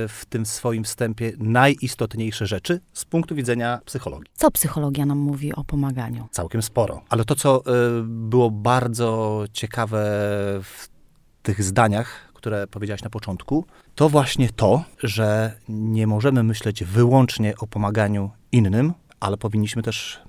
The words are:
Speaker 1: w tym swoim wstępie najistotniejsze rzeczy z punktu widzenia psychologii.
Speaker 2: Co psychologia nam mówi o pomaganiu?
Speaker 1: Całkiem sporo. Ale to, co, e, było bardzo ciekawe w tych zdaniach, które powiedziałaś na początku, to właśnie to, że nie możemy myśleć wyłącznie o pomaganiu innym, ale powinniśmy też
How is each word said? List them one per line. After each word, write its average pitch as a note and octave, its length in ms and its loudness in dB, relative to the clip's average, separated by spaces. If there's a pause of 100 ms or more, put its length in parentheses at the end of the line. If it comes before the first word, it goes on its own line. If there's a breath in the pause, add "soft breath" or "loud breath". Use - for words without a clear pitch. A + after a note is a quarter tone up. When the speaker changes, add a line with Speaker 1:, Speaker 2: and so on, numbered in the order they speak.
Speaker 1:
w - 200 -14
tym A2+ 180 -4
swoim A2+ 380 -2
wstępie A2+ 540 -4
najistotniejsze A2+ 1080 0
rzeczy A2 340 -2 (120)
z - 120 -12
punktu E3 300 -2
widzenia A#2+ 500 -2
psychologii. - 500 -10
Speaker 2:
Co - 160 4
psychologia D3 560 -2
nam C#3+ 120 0
mówi C#3+ 360 -2
o C#3+ 100 -8
pomaganiu? B2+ 680 -4
Speaker 1:
Całkiem F#2+ 320 -4
sporo. - 460 -2
Ale A#2 160 0
to, D3 100 0
co, C3+ 320 4
e, A#2+ 380 2
było A2+ 460 2
bardzo A2 1000 0
ciekawe G#2+ 520 -4 (580)
w - 260 -18 (540)
tych G2+ 200 -2
zdaniach, G#2 720 0
które G#2 320 -6
powiedziałaś G2+ 360 -8
na G#2+ 80 -10
początku, G#2+ 540 -4 (300 soft breath)
to D3+ 140 6
właśnie C#3 420 4
to, A2+ 340 4 (180)
że A2 500 0 (160)
nie A2 380 0
możemy A#2 360 4
myśleć A2 420 0
wyłącznie A#2 720 4
o G#2+ 80 -8
pomaganiu G#2 640 -2 (220)
innym, A#2+ 400 4 (280)
ale G2+ 160 0
powinniśmy G#2+ 460 -2
też - 460 -8